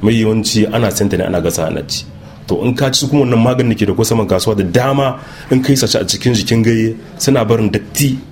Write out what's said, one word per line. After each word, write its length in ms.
mai 160
yawanci 540
ana 180
santa 260
ne 60
ana 180
gasa 300
ana 160
ci. 160
To 180
in 100
ka 160
ci 160
kuma 160
wannan 160
maganin 320
da 80
ke 80
da 60
ko 100
saman 240
kasuwa 300
da 80
dama 520
in 120
kai 140
sace 180
a 80
cikin 300
jikin 320
gaye 300
suna 280
barin 260
datti 460